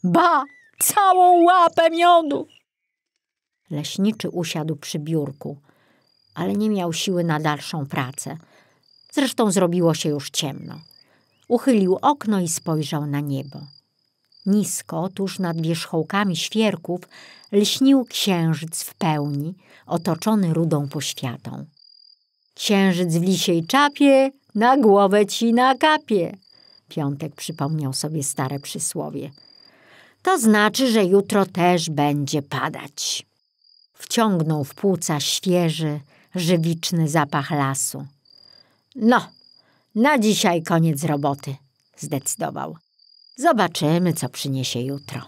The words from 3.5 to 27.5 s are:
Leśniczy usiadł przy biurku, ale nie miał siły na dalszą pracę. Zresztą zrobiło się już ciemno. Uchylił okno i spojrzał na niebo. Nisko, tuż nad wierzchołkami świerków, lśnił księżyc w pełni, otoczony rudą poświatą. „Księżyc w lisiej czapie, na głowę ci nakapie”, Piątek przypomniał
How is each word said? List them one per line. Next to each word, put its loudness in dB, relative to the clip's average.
Leśniczy -4
usiadł -4
przy -10
biurku, -6
ale -4
nie -2
miał -2
siły -2
na -2
dalszą -4
pracę. -8
Zresztą 0
zrobiło 2
się -4
już -6
ciemno. -10
Uchylił 2
okno 0
i -2
spojrzał -4
na -4
niebo. -8
Nisko, -2
tuż -6
nad -4
wierzchołkami -2
świerków, -2
lśnił 4
księżyc -2
w -14
pełni, -2
otoczony 0
rudą 0
poświatą. -8
„Księżyc 2
w 2
lisiej 0
czapie, 4
na 4
głowę 6
ci 0
nakapie”, 2
Piątek -6
przypomniał -6